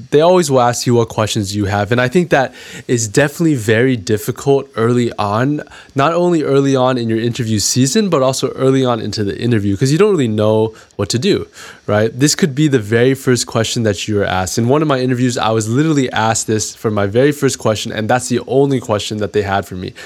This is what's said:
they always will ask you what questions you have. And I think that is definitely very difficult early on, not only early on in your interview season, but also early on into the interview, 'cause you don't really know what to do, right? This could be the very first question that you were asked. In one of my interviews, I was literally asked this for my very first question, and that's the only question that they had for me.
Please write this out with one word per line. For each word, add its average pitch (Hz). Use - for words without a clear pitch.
they 147
always 175
will 131
ask 120
you 123
what 117
questions 104
you 104
have. 101
And 123
I 127
think 175
that 135
is 117
definitely 147
very 117
difficult 127
early 120
on, 120
not 143
only 175
early 139
on 127
in 117
your 110
interview 113
season, 135
but 151
also 131
early 135
on 120
into 107
the 95
interview, 104
'cause 131
you 156
don't 208
really 147
know 110
what 101
to 120
do, 131
right? 110
This 143
could 147
be 151
the 135
very 117
first 127
question 117
that 104
you 104
were 98
asked. 92
In 117
one 147
of 156
my 135
interviews, 127
I 107
was 113
literally 139
asked 110
this 110
for 113
my 101
very 123
first 143
question, 110
and 110
that's 127
the 117
only 135
question 107
that 101
they 104
had 98
for -
me. 95